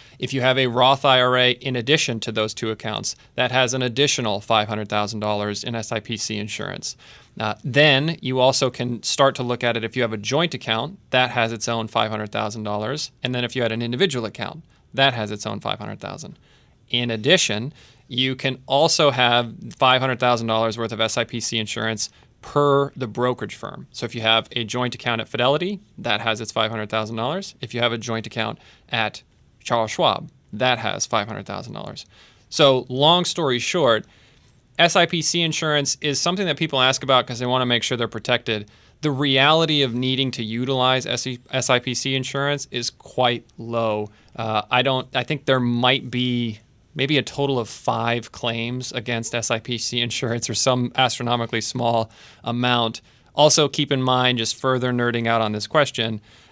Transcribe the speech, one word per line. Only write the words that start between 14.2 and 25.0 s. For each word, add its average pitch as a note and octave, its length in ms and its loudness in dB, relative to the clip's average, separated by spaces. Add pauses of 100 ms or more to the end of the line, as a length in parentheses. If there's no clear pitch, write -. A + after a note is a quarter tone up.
account, G#2+ 400 -10 (300)
that C3+ 180 4
has G#2+ 180 -4
its G#2 140 -8
own G#2+ 160 -6
five G2+ 180 -6
hundred G#2 220 -12
thousand. G2 380 -14 (500)
In A#2+ 220 -2
addition, A2+ 640 0 (340)
you C3 280 -2
can C3 300 -4
also D3 440 4
have A#2+ 440 4 (220)
five B2+ 240 6
hundred C3 180 0
thousand A#2+ 280 2
dollars A2+ 320 0
worth A2+ 140 -4
of A2 100 -4
S A2 160 -2
I A#2 60 0
P A#2+ 140 -8
C A2+ 200 -4
insurance A2 500 -4 (320)
per C#3+ 560 2
the B2+ 100 -6
brokerage A#2+ 480 -2
firm. - 380 -14
So - 140 -6
if - 80 -10
you A2+ 80 -6
have A2 300 2
a A#2+ 120 -4
joint B2 300 -2
account A#2 260 -4